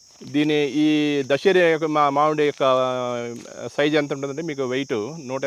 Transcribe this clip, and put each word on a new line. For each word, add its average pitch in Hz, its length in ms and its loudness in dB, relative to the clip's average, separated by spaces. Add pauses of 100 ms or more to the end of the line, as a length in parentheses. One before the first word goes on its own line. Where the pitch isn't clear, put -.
(340)
దీని 151 240 2 (240)
ఈ 151 60 4 (420)
దశేరి 180 320 4
యొక్క 160 340 2
మా-, 147 220 4
మామిడి 151 320 2
యొక్క 139 140 -2 (1120)
సైజ్ 147 240 2
ఎంత 147 160 -2
ఉంటుందంటే, 139 340 -6
మీకు 139 140 -4 (100)
వెయిట్ 135 200 -4 (360)
నూట 131 180 -6